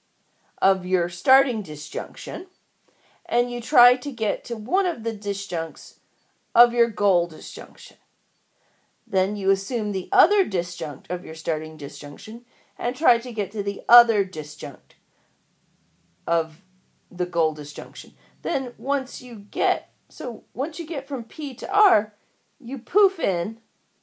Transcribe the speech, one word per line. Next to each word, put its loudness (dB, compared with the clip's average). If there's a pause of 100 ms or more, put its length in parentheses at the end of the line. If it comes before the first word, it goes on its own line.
(600)
of 4
your 2
starting 2
disjunction, -8 (800)
and 0
you -6
try 6
to -8
get -4
to -6
one 0
of -4
the -4
disjuncts -6 (540)
of 8
your 4
goal 2
disjunction. -14 (1120)
Then 0
you 0
assume 0
the -4
other 6
disjunct -6
of -4
your -10
starting -6
disjunction -12 (360)
and -4
try 4
to -8
get -4
to -6
the -4
other 6
disjunct -10 (1300)
of -2 (480)
the -2
goal 0
disjunction. -12 (280)
Then -4
once -4
you -12
get, 0 (180)
so -10 (100)
once -4
you -6
get -8
from -6
P -10
to -8
R, 2 (500)
you -8
poof 2
in -2 (460)